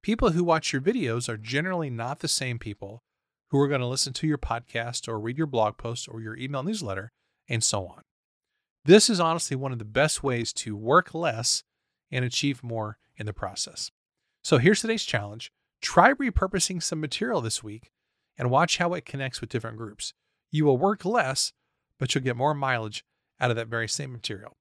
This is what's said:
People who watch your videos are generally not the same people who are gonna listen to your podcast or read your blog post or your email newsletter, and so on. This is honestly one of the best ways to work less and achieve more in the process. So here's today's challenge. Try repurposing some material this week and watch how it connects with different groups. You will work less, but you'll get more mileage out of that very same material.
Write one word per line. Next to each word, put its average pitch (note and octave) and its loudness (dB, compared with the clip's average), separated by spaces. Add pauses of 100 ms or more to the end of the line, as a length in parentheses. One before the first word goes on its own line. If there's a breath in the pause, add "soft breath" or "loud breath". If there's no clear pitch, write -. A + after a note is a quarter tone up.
People A3 2
who F3 2
watch D#3+ 2
your C3+ 0
videos C#3+ 0
are A2+ -4
generally D3 -2
not A#2+ -6
the D#3 -4
same B2 -2
people G#2 -12 (520)
who C#3 6
are C#3+ 4
gonna C3 0
listen B2+ -2
to D#3 -4
your D3+ 2
podcast A#2+ -4
or A2+ -4
read A#2+ -6
your D#3+ 0
blog A2 2
post A#2 -8
or A2+ -12
your A2 -10
email C3 -6
newsletter, F#3 -6 (360)
and A#2 0
so G2 -2
on. - -20 (840)
This G3+ 10
is G3 0
honestly E3 0
one C3+ -4
of B2 -6
the A2 -8
best B2+ 0
ways A#2+ 0
to G#2+ -6
work B2+ 4
less B2 -2 (480)
and B2+ -2
achieve C3 -2
more A2 -6 (180)
in G#2+ -8
the G#2 -6
process. - -8 (500)
So D3 4
here's F3+ 6
today's A3 -2
challenge. G#2 -6 (280)
Try G#3+ 6
repurposing F#3+ -2
some D#3+ -4
material G3 -2
this A2+ -4
week A2 -16 (440)
and B2+ 0
watch D3+ 4
how F3 2
it E3+ -6
connects C3+ -6
with - -10
different A2+ -6
groups. - -10 (360)
You D3+ 2
will C#3 8
work G3 2
less, F3 0 (480)
but C3 0
you'll C3+ 0
get B2 0
more C#3+ 2
mileage B2 -2 (340)
out B2 2
of A2 0
that A2+ -6
very A2+ -2
same C3+ -6
material. G#2+ -10